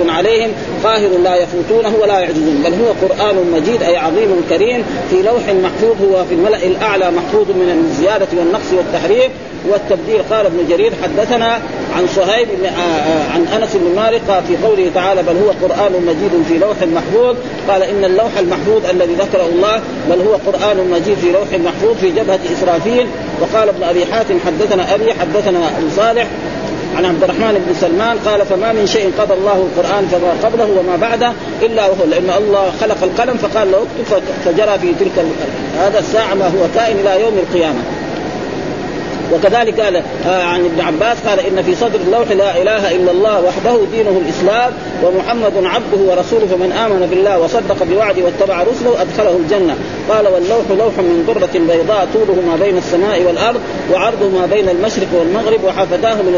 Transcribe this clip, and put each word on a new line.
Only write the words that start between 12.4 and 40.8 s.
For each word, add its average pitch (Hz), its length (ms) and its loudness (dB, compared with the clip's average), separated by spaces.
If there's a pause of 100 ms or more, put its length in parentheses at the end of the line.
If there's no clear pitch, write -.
بن، 190 180 -2
آه، 175 40 -4
آه، 160 640 -2
عن 170 120 2
أنس 220 280 -2
بن 175 220 2
مالك"، 220 320 2
قال 185 200 2
في 175 80 0 (100)
قوله 190 280 2
تعالى: 185 280 0
"بل 170 220 0
هو 208 60 4 (180)
قرآن 202 240 0 (140)
مجيد 170 420 0
في 165 100 2
لوح 202 180 2 (180)
محفوظ"، 220 420 2 (320)
قال: 190 140 2
"إن 196 220 0
اللوح 202 340 0
المحفوظ 180 520 0
الذي 175 240 0
ذكره 185 400 0
الله 214 260 2 (300)
بل 175 160 2
هو 214 80 4 (180)
قرآن 190 380 0
مجيد 175 280 0
في 175 140 2
لوح 190 160 0 (160)
محفوظ 185 360 0
في 185 100 2
جبهة 190 280 0 (140)
إسرافيل". 190 540 0 (340)
وقال 214 280 2
ابن 185 140 -2
أبي 175 240 0
حاتم: 202 400 -2
"حدثنا 185 480 0
أبي"، 220 180 0
حدثنا 175 460 0
أبو 160 380 -2
صالح 226 300 2 (720)
عن 180 80 0
عبد 175 200 0
الرحمن 196 420 0
بن 175 140 0
سلمان 208 380 0
قال: 208 280 0
"فما 202 260 0
من 214 140 2
شيء 196 320 0
قضى 202 160 2
الله 190 340 0
القرآن 175 440 0
فما 175 360 0
قبله 226 200 2 (100)
وما 180 180 0
بعده 233 360 0 (300)
إلا 220 240 0
وهو"، 190 240 2
لأن 180 280 0
الله 196 420 2
خلق 208 220 0
القلم 226 340 0
فقال 202 360 0
له: 208 140 2 (140)
"اكتب"، 208 220 0 (220)
فجرى 196 340 2
في 175 260 0
تلك 185 140 0
ال-، 160 600 -4
هذا 202 180 2
الساعة 196 360 0
ما 196 120 0
هو 175 280 2
كائن 226 240 0
إلى 196 220 2
يوم 220 180 0
القيامة. 165 420 0 (1500)
وكذلك 214 460 2
قال، 202 160 0 (300)
آه، 185 160 0
عن 175 220 0
ابن 165 160 0